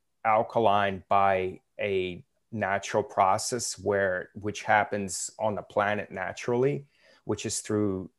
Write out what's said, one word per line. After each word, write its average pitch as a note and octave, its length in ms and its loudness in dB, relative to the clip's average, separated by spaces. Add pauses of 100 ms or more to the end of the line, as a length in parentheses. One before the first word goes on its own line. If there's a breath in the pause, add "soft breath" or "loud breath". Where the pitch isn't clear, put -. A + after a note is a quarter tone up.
(240)
alkaline G#2 840 2
by F#2+ 520 2 (200)
a F#2 420 -2 (280)
natural G2+ 520 0
process G#2 760 0
where, F#2+ 560 0
which G#2 280 -8
happens G#2 760 0
on G#2+ 180 0
the F2 60 -8
planet G#2 480 -2
naturally, A#2+ 760 -2 (380 soft breath)
which G#2+ 220 -4
is A2 120 -4
through G2+ 500 -2 (100)